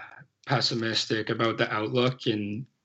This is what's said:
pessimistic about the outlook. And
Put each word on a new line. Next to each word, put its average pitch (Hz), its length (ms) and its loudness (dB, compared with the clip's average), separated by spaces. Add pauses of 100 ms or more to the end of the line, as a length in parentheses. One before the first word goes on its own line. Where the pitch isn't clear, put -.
(460)
pessimistic 113 840 0
about 113 280 0
the 117 140 0
outlook. 123 540 0
And 107 400 -2 (180)